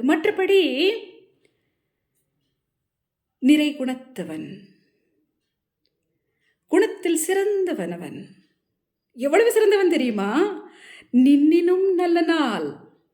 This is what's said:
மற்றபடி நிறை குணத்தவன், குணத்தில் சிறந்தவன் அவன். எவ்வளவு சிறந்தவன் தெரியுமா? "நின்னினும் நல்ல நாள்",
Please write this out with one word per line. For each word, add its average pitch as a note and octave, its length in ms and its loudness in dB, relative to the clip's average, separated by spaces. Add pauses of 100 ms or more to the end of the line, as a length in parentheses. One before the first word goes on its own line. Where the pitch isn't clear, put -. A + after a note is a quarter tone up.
மற்றபடி F#4+ 560 0 (2750)
நிறை D4+ 280 4
குணத்தவன், E3 760 -10 (2250)
குணத்தில் F#4 460 0
சிறந்தவன் F#4+ 760 -4
அவன். E3+ 280 -12 (1000)
எவ்வளவு F4 340 2
சிறந்தவன் G4+ 380 2
தெரியுமா? A3 420 -2 (840)
"நின்னினும் D#4 800 4
நல்ல E4+ 280 0
நாள்", C4+ 460 -2 (460)